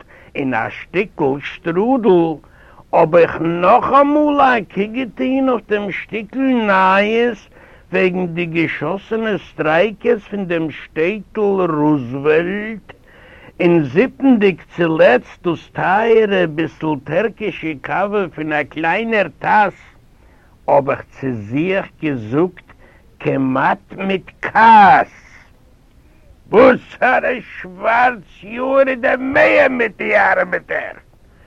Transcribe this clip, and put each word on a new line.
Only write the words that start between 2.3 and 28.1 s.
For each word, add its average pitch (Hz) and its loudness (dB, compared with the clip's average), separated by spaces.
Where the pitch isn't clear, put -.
האב 170 2
איך 165 2
נאך 175 2
אמאל 294 2
א 254 2
קוק 208 -4
געטאן 262 -2
אויף 233 -4
דעם 208 -2
שטיקל 214 -10
נייעס, 214 0
וועגן 185 0
די 170 -6
געשאסענע 180 -4
שטרייקערס 196 -2
פון 202 -8
דעם 165 -4
שטעטל 190 -4
רוזוועלט, 151 -2
אין 170 4
זיפנדיק 202 2
צולעצט 175 2
דאס 170 -6
טייערע 196 2
ביסל 156 -4
טערקישע 175 -6
קאווע 196 -4
פון 156 -8
א 151 -2
קליינער 190 -2
טאס, 202 0
האב 143 2
איך 131 -4
צו - -10
זיך 143 -4
געזאגט, 143 -4
כמעט 139 -2
מיט 190 -6
כעס. 202 6
וואס 240 6
האט 240 0
א 247 -2
שווארץ 220 -2